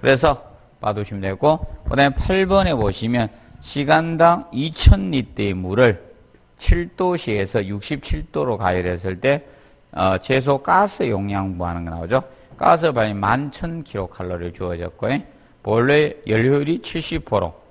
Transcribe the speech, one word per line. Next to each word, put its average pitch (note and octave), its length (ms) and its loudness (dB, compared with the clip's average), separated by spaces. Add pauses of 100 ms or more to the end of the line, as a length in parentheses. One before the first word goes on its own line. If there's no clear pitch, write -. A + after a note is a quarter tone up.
그래서 C3+ 400 2 (400)
봐두시면 G#2 400 -6
되고, A#2 380 0 (280)
그 - 80 -2
다음에 C#3 200 2
팔 F#3+ 320 0
번에 F#3 260 2
보시면 A2+ 560 -2 (320)
시간당 E3 880 2
이천 E3 600 4
리터의 G#2 420 -2
물을 F#2+ 600 2 (440)
칠 E3+ 380 2
도시에서 A2 720 -2
육십칠 A#2 640 -6
도로 C3 260 -4
가열했을 F2+ 640 -2
때, C#3 260 0 (460)
어, F#2+ 300 0
최소 C3+ 360 0
가스 F#3 500 0
용량 G2 500 -4
구하는 E2+ 280 -6
거 E2 60 -8
나오죠. F2 320 -2 (340)
가스 E3 340 4
반이 A2 220 0
만 A#2 380 0
천 E3 320 -10
킬로칼로리 F2+ 720 -8
주어졌고, F2 540 -6 (560)
본래 C3+ 500 2 (140)
연료율이 C#3 540 0
칠십 E3 440 -8
프로 F2+ 280 -2 (180)